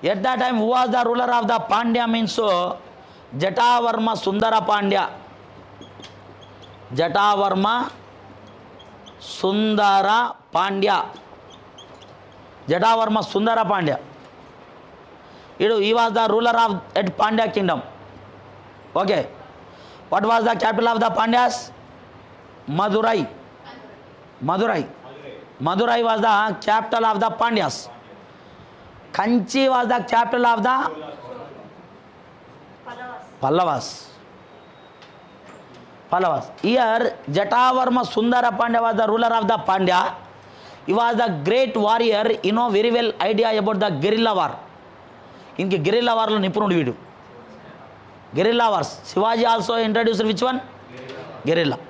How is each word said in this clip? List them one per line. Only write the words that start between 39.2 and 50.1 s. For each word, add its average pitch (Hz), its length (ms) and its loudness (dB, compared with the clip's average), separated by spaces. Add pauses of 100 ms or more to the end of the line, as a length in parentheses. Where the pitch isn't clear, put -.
of 214 120 -2
the 226 60 2 (120)
Pandya. 185 300 2 (880)
He 175 120 0
was 233 140 2 (100)
the 226 60 0 (180)
great 247 260 2 (120)
warrior. 226 400 2 (200)
You 196 120 2
know 240 100 2 (100)
very 226 200 2
well 233 120 2 (200)
idea 226 200 2 (120)
about 202 240 0
the 208 60 0 (120)
guerrilla 220 360 2
war. 151 120 0 (1120)
ఇంక 190 100 0 (140)
గెరిల్లా 233 320 2
వార్లో 214 260 0
నిపుణుడు 190 340 0
వీడు. 123 140 -2 (1400)
Guerrilla 233 360 2
wars. 160 160 -2 (220)
శివాజీ 226 340 0 (100)
also 226 200 -2 (140)
introduced 220 400 0